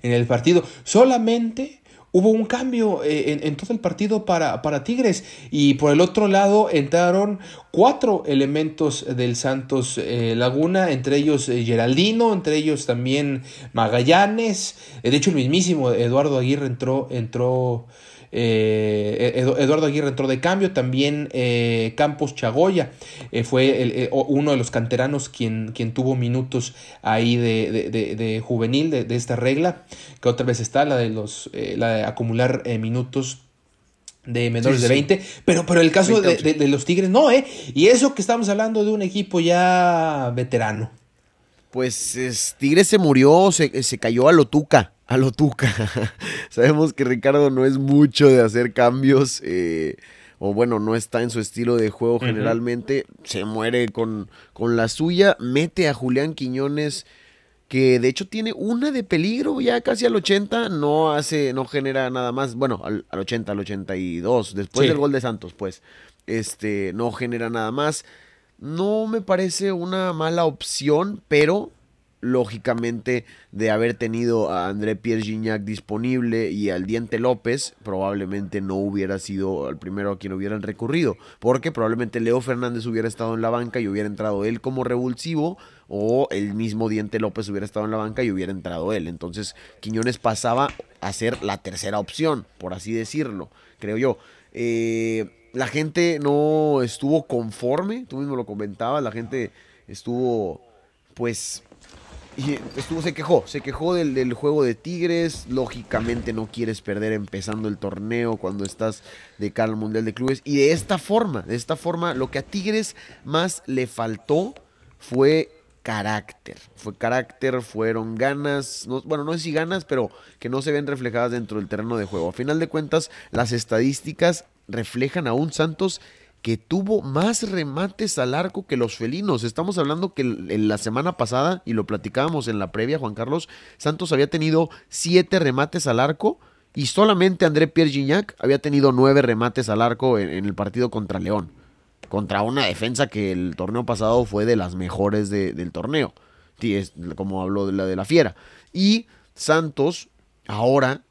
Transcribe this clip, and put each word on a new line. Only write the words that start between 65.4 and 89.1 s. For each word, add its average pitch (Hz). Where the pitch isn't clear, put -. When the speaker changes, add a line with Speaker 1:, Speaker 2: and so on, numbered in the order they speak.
Speaker 2:
pues, 95
este, 104
no 117
genera 117
nada 110
más. 147
No 202
me 220
parece 190
una 185
mala 165
opción, 156
pero 151
lógicamente 117
de 107
haber 113
tenido 113
a 90
André 104
Pierre 110
Gignac 110
disponible 113
y 101
al 92
Diente 113
López, 123
probablemente 98
no 95
hubiera 98
sido 95
el 78
primero 101
a 95
quien 95
hubieran 101
recurrido, 117
porque 127
probablemente 117
Leo 117
Fernández 120
hubiera 113
estado 113
en 113
la 113
banca 120
y 110
hubiera 104
entrado 104
él 110
como 131
revulsivo, 127
o 113
el 101
mismo 110
Diente 107
López 107
hubiera 101
estado 104
en 107
la 110
banca 107
y 113
hubiera 95
entrado 87
él. 90
Entonces 87